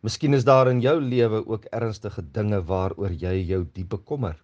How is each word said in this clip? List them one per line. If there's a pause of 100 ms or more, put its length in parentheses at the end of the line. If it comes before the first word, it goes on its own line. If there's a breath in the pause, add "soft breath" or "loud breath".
Miskien
is
daar
in
jou
lewe
ook
ernstige (100)
dinge
waaroor
jy (100)
jou (160)
diep
bekommer.